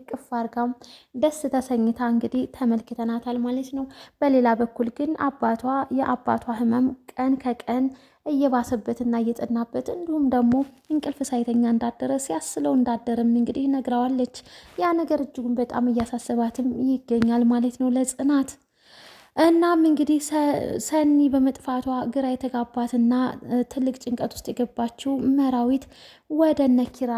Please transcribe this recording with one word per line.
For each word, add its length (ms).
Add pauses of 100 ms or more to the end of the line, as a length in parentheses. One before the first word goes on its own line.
ቅፍ 280
አርጋም 380 (440)
ደስ 240 (100)
ተሰኝታ 600
እንግዲህ 340 (100)
ተመልክተናታል 840
ማለት 340
ነው። 120 (320)
በሌላ 380
በኩል 380
ግን 200 (100)
አባቷ፣ 400 (300)
የአባቷ 640
ህመም 340 (200)
ቀን 300
ከቀን 480 (400)
እየባሰበትና 920
እየጠናበት 720
እንዲሁም 400
ደግሞ 240 (360)
እንቅልፍ 360
ሳይተኛ 440
እንዳደረ 500
ሲያስለው 560
እንዳደረም 580
እንግዲህ 360
ነግረዋለች። 680 (420)
ያ 140
ነገር 280
እጅጉን 360
በጣም 320
እያሳሰባትም 800 (160)
ይገኛል 600
ማለት 340
ነው 120
ለጽናት። 600 (840)
እናም 480
እንግዲህ 360
ሰ-፣ 200 (380)
ሰኒ 400 (100)
በመጥፋቷ 580 (200)
ግራ 220
የተጋባትና 840 (540)
ትልቅ 320
ጭንቀት 340
ውስጥ 140
የገባችው 680 (200)
መራዊት 520 (460)
ወደ 320
እነ 240
ኪራ 320